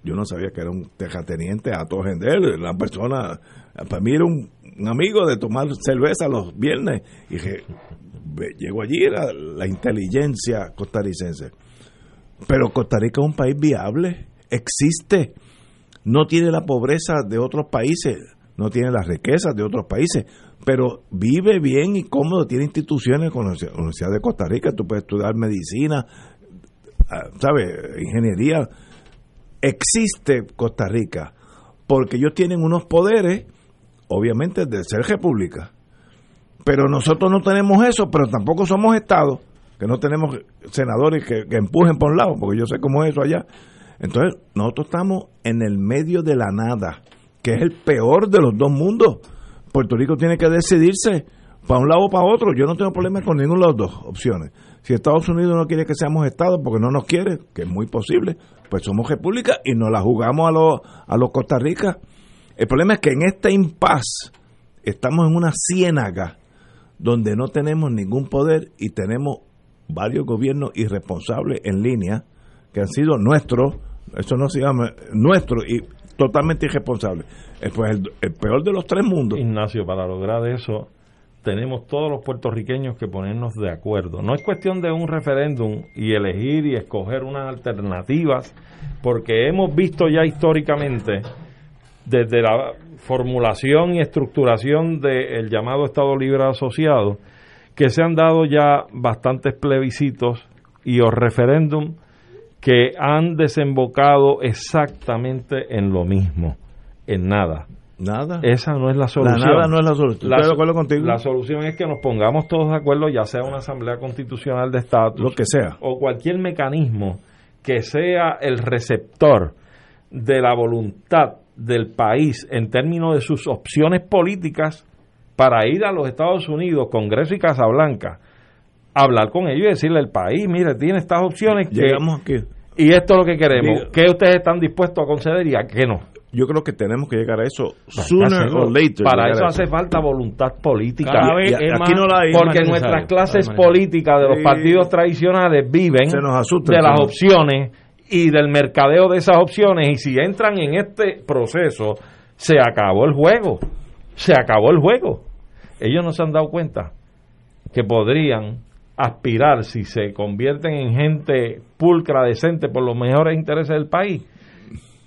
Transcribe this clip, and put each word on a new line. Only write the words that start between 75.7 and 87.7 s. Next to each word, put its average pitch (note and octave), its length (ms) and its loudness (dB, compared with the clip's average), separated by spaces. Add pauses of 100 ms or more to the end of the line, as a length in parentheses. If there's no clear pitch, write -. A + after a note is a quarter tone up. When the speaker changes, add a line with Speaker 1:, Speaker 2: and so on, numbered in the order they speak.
Speaker 1:
totalmente D#3+ 500 0
irresponsables. A2 600 -6 (340)
Eh, G2 140 -6
pues A2 160 -2
el, G2 200 -4 (100)
el E3 120 -4
peor D3+ 320 -2
de G3+ 80 -2
los F#3 140 -6
tres F#3+ 180 -2
mundos. D3 340 -2
Speaker 2:
Ignacio, G#2+ 460 -4
para F#2 220 -6
lograr G2+ 420 -6
eso A#2+ 400 -8 (540)
tenemos B2+ 460 -6
todos D3+ 200 -4
los C#3 160 -8
puertorriqueños B2 720 -6
que G#2+ 120 -10
ponernos G2+ 460 -8
de G#2 140 -6
acuerdo. F2 540 -6
No G#2+ 100 -4
es - 120 -6
cuestión F#3 360 -4
de E3+ 120 -4
un E3 160 -4
referéndum C#3 720 -4 (140)
y A2 180 -2
elegir G#2+ 520 -2
y C3+ 100 -2
escoger A2 480 -6
unas C3+ 240 -10
alternativas, B2+ 1080 -4 (480)